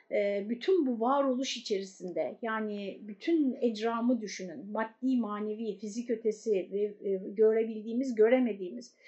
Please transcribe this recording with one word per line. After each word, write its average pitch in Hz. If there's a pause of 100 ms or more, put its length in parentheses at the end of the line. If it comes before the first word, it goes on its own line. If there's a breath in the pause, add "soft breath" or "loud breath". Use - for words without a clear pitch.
(120)
e, 202
bütün 285
bu 240
varoluş 262
içerisinde, 190
yani 214
bütün 254
ecramı 233
düşünün, 196
maddi, 226
manevi, 214
fizik 220
ötesi 214
ve, 208
e, 190
görebildiğimiz, 220
göremediğimiz 220 (120)